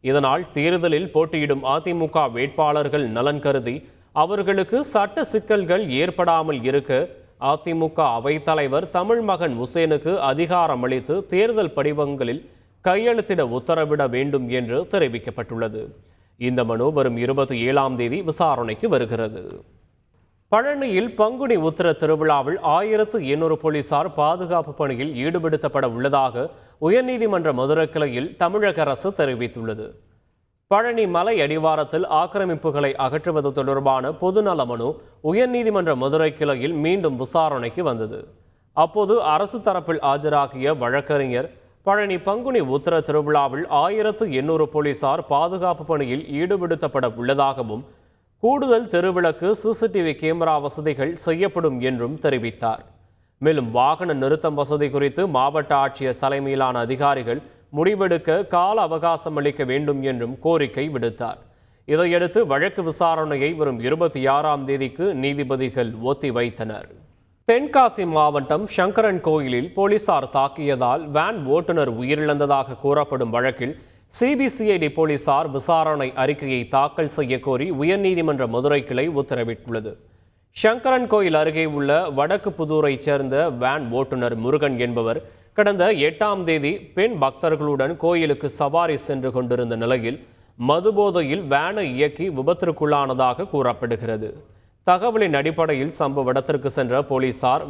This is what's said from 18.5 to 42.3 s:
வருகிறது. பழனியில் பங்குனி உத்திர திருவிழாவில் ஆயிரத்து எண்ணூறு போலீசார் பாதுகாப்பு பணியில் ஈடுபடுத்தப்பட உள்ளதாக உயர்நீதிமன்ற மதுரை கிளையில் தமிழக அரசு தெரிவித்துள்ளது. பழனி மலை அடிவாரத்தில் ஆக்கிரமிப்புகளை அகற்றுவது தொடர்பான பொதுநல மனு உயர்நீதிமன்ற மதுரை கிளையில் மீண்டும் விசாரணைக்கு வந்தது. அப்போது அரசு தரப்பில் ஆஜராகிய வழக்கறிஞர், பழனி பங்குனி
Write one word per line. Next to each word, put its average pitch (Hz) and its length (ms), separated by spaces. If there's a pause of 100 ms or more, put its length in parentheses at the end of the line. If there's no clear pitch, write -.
வருகிறது. 110 720 (840)
பழனியில் 240 680
பங்குனி 233 420
உத்திர 165 380
திருவிழாவில் 156 640
ஆயிரத்து 208 680
எண்ணூறு 156 300
போலீசார் 151 560
பாதுகாப்பு 160 600
பணியில் 139 400
ஈடுபடுத்தப்பட 151 720
உள்ளதாக 131 640 (320)
உயர்நீதிமன்ற 214 720
மதுரை 151 360
கிளையில் 147 480
தமிழக 190 440
அரசு 143 280
தெரிவித்துள்ளது. 117 800 (760)
பழனி 226 400
மலை 180 340
அடிவாரத்தில் 156 680
ஆக்கிரமிப்புகளை 160 840
அகற்றுவது 143 580
தொடர்பான 135 580
பொதுநல 180 560
மனு 120 240 (340)
உயர்நீதிமன்ற 208 720
மதுரை 147 380
கிளையில் 143 400
மீண்டும் 160 420
விசாரணைக்கு 131 680
வந்தது. 110 440 (460)
அப்போது 202 480
அரசு 170 380
தரப்பில் 170 440 (100)
ஆஜராகிய 143 640
வழக்கறிஞர், 135 720 (340)
பழனி 196 340
பங்குனி 233 440